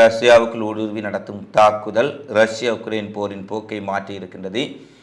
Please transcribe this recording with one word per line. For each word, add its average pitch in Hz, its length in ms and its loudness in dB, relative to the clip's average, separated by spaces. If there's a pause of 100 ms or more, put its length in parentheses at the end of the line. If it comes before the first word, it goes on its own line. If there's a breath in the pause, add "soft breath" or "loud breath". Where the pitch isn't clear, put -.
ரஷ்யாவுக்குள் 113 680 6
ஊடுருவி 107 400 -6
நடத்தும் 101 340 -8 (160)
தாக்குதல் 107 540 2 (280)
ரஷ்யா 113 380 2
உக்ரைன் 104 400 -8
போரின் 101 340 -8
போக்கை 107 280 -8 (100)
மாற்றியிருக்கின்றது. 98 720 -8 (400 loud breath)